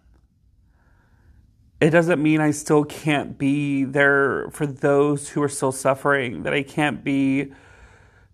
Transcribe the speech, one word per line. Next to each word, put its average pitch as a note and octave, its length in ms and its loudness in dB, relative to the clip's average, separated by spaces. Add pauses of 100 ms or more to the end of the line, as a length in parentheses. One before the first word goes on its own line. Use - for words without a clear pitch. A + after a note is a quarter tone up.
(1800)
it D#3 80 6
doesn't E3 320 4
mean D#3 180 2
I D3+ 120 2
still D3+ 320 2
can't C#3+ 540 -4
be C#3 480 -2
there C#3 680 2
for D3+ 160 -4
those C#3+ 640 0
who D3 120 -2
are C#3+ 80 0
still C#3 220 -2
suffering, C3+ 720 -2
that D3 100 -4
I C#3+ 80 0
can't C#3+ 420 -4
be C#3 480 -2 (840)